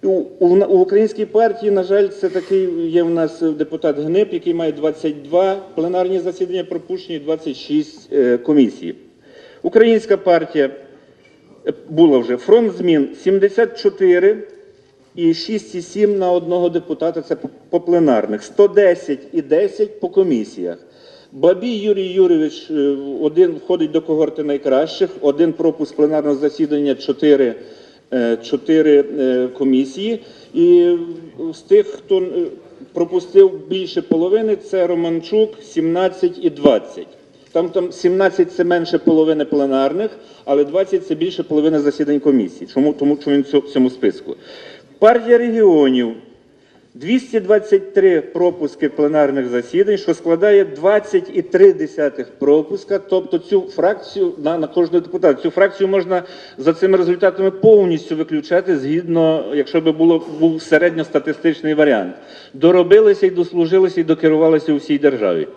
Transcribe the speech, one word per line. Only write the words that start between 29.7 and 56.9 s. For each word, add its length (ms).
І 420
з 40
тих, 280
хто, 320
е, 280
пропустив 760
більше 340
половини, 540
це 300
Романчук, 640
сімнадцять 800
і 80
двадцять. 560
Там, 160
там 240
сімнадцять 600
це 120
менше 340
половини 460
пленарних, 640
але 200
двадцять 420
це 80
більше 280
половини 360
засідань 420
комісії. 540
Чому? 180
Тому 280
що 100
він 140
цю-, 160
в 100
цьому 200
списку. 460
Партія 400
регіонів. 760
Двісті 460
двадцять 540
три 260
пропуски 680
пленарних 600
засідань, 500
що 160
складає 500
двадцять 720
і 80
три 300
десятих 560
пропуска, 600
тобто 400
цю 220
фракцію 800
на, 200
на 80
кожного 340
депутата. 420
Цю 80
фракцію 380
можна 340
за 140
цими 260